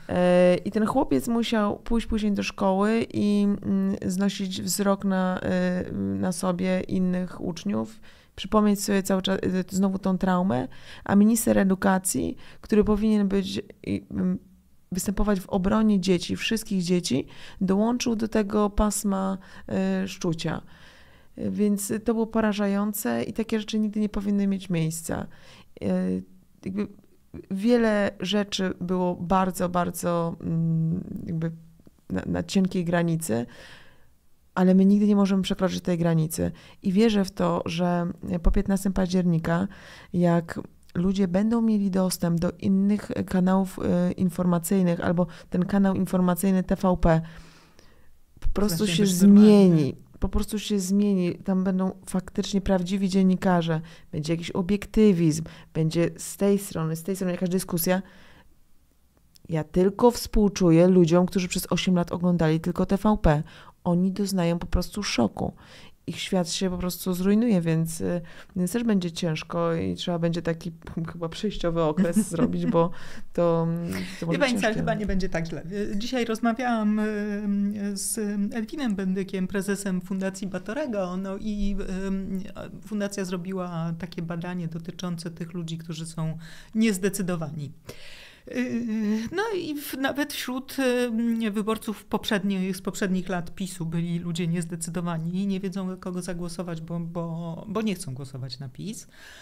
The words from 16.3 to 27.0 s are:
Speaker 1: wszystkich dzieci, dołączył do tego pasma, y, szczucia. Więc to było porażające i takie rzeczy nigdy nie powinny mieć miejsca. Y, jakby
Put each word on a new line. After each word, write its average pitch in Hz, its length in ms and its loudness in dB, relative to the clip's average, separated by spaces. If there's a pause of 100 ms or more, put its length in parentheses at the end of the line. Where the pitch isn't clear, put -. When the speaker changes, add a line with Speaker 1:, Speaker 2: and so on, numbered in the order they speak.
Speaker 1:
wszystkich 196 480 -2
dzieci, 175 440 0 (340)
dołączył 226 540 2
do 220 120 -2
tego 208 420 0
pasma, 196 680 0 (640)
y, 196 40 -4
szczucia. 165 540 -4 (760)
Więc 202 560 -2 (120)
to 233 80 2
było 220 140 0
porażające 214 960 0
i - 100 -6
takie 220 260 -4
rzeczy 214 200 -4
nigdy 214 200 -2
nie 214 100 0
powinny 202 380 -2
mieć 190 220 -4
miejsca. 165 580 -4 (560)
Y, 185 400 -2 (420)
jakby 190 220 -6 (640)